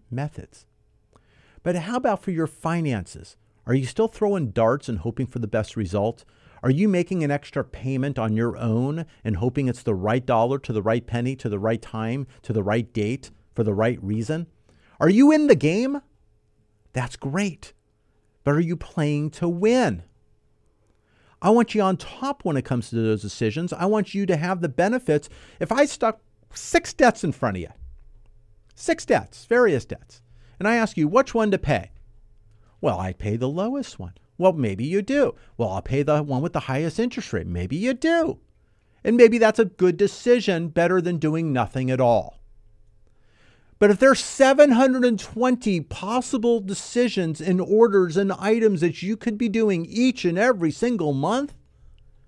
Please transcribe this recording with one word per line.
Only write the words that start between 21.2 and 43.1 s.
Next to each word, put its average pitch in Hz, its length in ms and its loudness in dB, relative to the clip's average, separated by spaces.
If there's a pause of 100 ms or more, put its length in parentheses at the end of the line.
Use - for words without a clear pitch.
I 180 80 2
want 226 260 4
you 214 60 2
on 190 160 0
top - 480 -10
when 165 100 -2
it 131 80 -2
comes 120 260 -4
to 113 60 -8
those 110 260 0
decisions. 113 520 -4
I 180 140 -2
want 208 260 0
you 196 120 -2
to 180 120 0
have 180 240 -2
the 170 80 -2
benefits. 165 580 0 (320)
If 151 140 -4
I 277 100 4
stuck 240 380 -2 (320)
six - 400 -2
debts - 320 2
in 139 80 -2
front 104 240 -4
of 90 40 -6
you, - 80 -10 (1040)
six - 320 -4
debts, - 400 -2
various 226 380 2
debts, - 380 -18 (380)
and 196 80 -2
I 226 60 2
ask 226 240 0
you 151 100 2
which 240 280 2
one 214 160 2
to 190 80 0
pay, 110 320 -2 (880)
"Well, 117 180 0
I 92 140 -4
pay 104 220 -6
the 123 120 -4
lowest 214 520 -6
one." 90 140 -12 (260)
Well, 185 140 4
maybe 113 320 -2
you 190 180 -2
do. 269 320 0 (200)
"Well, 113 140 -2
I'll 95 140 -6
pay 135 180 -2
the 147 220 2
one 135 180 -2
with 170 120 -4
the 151 80 -4
highest 151 380 -4
interest 247 320 -4
rate." 85 140 -6
Maybe 90 300 -6
you 233 180 -2
do. 330 460 0 (640)
And 226 120 2
maybe 233 220 8
that's 220 220 4
a 226 60 4
good 180 320 0
decision, 196 720 0
better 175 300 2
than 170 200 -4
doing 156 340 -2
nothing 127 380 -2
at 127 100 0
all. 117 380 2 (1400)